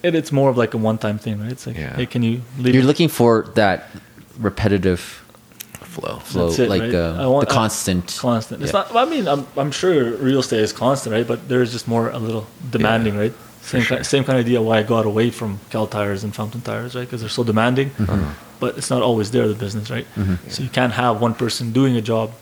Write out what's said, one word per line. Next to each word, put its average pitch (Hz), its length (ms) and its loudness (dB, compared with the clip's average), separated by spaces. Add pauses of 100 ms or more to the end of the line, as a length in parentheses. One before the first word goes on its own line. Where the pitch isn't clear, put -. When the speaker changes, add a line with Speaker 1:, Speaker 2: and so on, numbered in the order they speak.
Speaker 1:
It, 170 120 2
it's 156 160 0
more 139 180 4
of, 123 80 2
like, 117 160 2
a 117 60 -2
one-time 110 400 0
thing, 107 240 -6
right? 113 80 -6
It's - 160 -12
like, 120 100 -8
Speaker 2:
Yeah. 71 180 -6
Speaker 1:
"Hey, 123 120 -2
can 120 160 -2
you 117 180 0 (160)
leave 123 160 4
Speaker 3:
You're 127 100 6
Speaker 1:
it?" 131 40 4
Speaker 3:
looking 151 200 4
for 117 460 4
that 98 360 2 (500)
repetitive 95 840 0 (600)
Speaker 2:
Flow. - 400 -10
Speaker 3:
flow, 87 240 -2
Speaker 1:
That's 85 120 0
it, 120 100 4
Speaker 3:
like, 98 140 2
Speaker 1:
right? 120 120 -2
Speaker 3:
uh, 82 240 0
Speaker 1:
I 135 80 0
want 135 220 4
Speaker 3:
the - 40 0
Speaker 1:
a 131 40 4
Speaker 3:
constant. 95 640 -2
Speaker 1:
constant. 117 440 -2
It's - 100 -4
Speaker 3:
Yeah. 202 200 0
Speaker 1:
not, - 20 0
I 254 140 4
mean, 269 180 -2
I'm, 139 180 0 (120)
I'm 143 140 0
sure 139 440 2
real 131 240 2
estate 117 220 0
is 107 100 2
constant, 127 420 0
right? 117 140 0
But 117 220 -4
there's 123 240 2
just 120 140 -8
more, 117 220 0
a 120 80 -8
little 110 300 -4 (240)
demanding, 110 440 2
Speaker 2:
Yeah. 101 60 -2
Speaker 1:
right? 113 120 0 (280)
Speaker 2:
For - 60 -16 (100)
Speaker 1:
Same 123 60 2
Speaker 2:
sure. 127 140 0
Speaker 1:
ki-, - 80 -6
same 139 180 2
kind 131 160 2
of 117 60 2
idea 120 160 2
why 110 180 4
I 107 40 2
got 110 220 2
away 110 260 2
from 104 280 -6 (100)
Cal 110 180 -2
Tires 101 360 -2
and 104 100 -6
Fountain 113 280 -8
Tires, 120 340 -8
right? 123 140 -8
'Cause 120 100 -8
they're 110 100 -8
so - 140 -2
demanding. 123 480 2
Speaker 3:
Mm-hmm. 110 180 -2
Speaker 2:
Uh-huh. 92 220 0 (300)
Speaker 1:
But - 160 -4
it's - 120 -8
not 127 120 2
always 110 300 2
there, 117 160 2
the 107 60 0
business, 104 380 -6
right? 117 160 -8 (100)
Speaker 3:
Mm-hmm. 95 180 0 (140)
Speaker 1:
So - 140 -8
you 127 60 -4
can't 127 240 0
have 120 280 0
one 117 120 2
person 117 400 -4
doing 127 240 4
a 113 40 0
job 110 300 -2 (100)